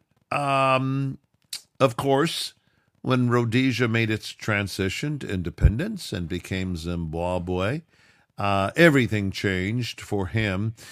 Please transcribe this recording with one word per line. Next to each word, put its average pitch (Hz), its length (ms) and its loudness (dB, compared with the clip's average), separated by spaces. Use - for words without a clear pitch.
um, 135 880 0
of 127 180 4
course, 139 580 0
when 127 280 2
Rhodesia 120 580 2
made 113 220 2
its 107 200 -4
transition 101 880 -2
to - 80 -10
independence 101 840 0
and 87 160 -4
became 92 480 -4
Zimbabwe, 87 1080 -4
uh, 98 380 2
everything 120 540 4
changed 101 680 -4
for 98 280 -4
him. 110 460 -2